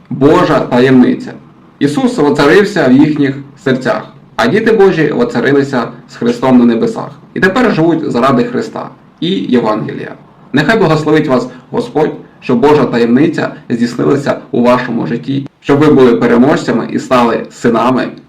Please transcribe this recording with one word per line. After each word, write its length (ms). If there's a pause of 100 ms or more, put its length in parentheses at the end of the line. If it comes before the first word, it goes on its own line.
(100)
Божа 500
таємниця. 720 (460)
Ісус 400
воцарився 720
в 40
їхніх 420 (300)
серцях, 420 (300)
а 100
діти 260
Божі 360
воцарилися 800 (200)
з 80
Христом 420
на 60
небесах. 460 (240)
І 60
тепер 340
живуть 360
заради 340
Христа 440 (320)
і 100
Євангелія. 840 (380)
Нехай 260
благословить 500
вас 200 (220)
Господь, 420 (280)
щоб 200
Божа 240
таємниця 640 (180)
здійснилася 680 (140)
у 120
вашому 440
житті, 400 (140)
щоб 180
ви 140
були 240
переможцями 760
і 60
стали 520
синами 580 (200)